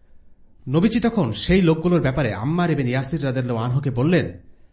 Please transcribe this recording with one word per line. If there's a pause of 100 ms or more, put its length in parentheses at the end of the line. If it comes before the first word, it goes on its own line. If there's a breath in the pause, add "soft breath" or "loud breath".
(680)
নবীজি
তখন
সেই
লোকগুলোর
ব্যাপারে
আম্মার
ইবনে
ইয়াসির
রাদিয়াল্লাহু
আনহুকে
বললেন, (320)